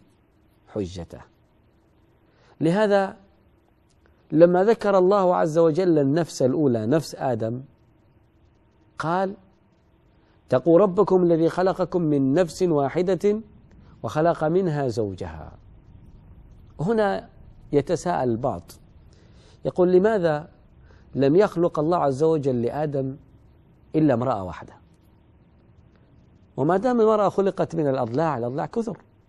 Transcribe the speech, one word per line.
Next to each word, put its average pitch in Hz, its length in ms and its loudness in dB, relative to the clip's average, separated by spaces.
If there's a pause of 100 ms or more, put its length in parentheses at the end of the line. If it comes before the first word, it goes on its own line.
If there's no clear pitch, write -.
(680)
حجته." 90 540 -10 (1400)
لهذا 196 560 0 (1120)
لما 175 320 6
ذكر 208 340 2
الله 185 380 2
عز 170 220 -2
وجل 165 420 2
النفس 143 420 0
الأولى، 131 440 0
نفس 151 300 -2
آدم، 120 460 -4 (1400)
قال: 190 360 -4 (1120)
"اتقوا 165 320 4
ربكم 185 440 2
الذي 165 260 2
خلقكم 180 520 -2
من 143 320 0
نفس 175 300 -2
واحدة 175 800 0 (640)
وخلق 156 400 0
منها 156 440 -2
زوجها." 92 640 -6 (1300)
هنا 202 500 -2 (420)
يتساءل 147 580 -2
البعض، 113 420 -4 (960)
يقول: 180 260 2
لماذا 180 580 2 (680)
لم 139 200 2
يخلق 175 440 2
الله 165 180 0
عز 143 260 0
وجل 139 380 0
لآدم 135 540 -4 (800)
إلا 156 180 4
امرأة 117 300 -2
واحدة؟ - 300 -14 (1800)
وما 156 200 2
دام 240 240 0
المرأة 214 280 2
خلقت 180 460 -2
من 156 120 -2
الأضلاع، 131 500 -2
الأضلاع 127 280 -6
كثر، 220 320 -8 (320)